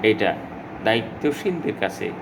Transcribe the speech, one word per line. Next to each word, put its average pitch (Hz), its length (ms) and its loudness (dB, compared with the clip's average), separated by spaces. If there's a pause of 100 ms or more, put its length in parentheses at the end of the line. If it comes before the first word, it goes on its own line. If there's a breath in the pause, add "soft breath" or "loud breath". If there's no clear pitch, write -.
(120)
এটা 95 200 4 (520)
দায়িত্বশীলদের 143 960 0
কাছে 95 260 -2 (140)